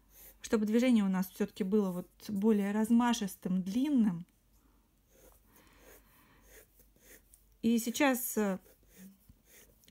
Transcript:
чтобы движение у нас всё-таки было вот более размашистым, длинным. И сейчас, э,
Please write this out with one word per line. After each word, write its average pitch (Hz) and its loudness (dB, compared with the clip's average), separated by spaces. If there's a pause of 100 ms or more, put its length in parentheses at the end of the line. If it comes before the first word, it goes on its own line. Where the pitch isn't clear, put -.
(420)
чтобы 214 -2
движение 233 4
у 196 0
нас 185 0
всё-таки - -6
было 196 0
вот 180 -8 (200)
более 202 0
размашистым, 220 0
длинным. 202 0 (3500)
И 233 2
сейчас, 247 0
э, 196 0 (1300)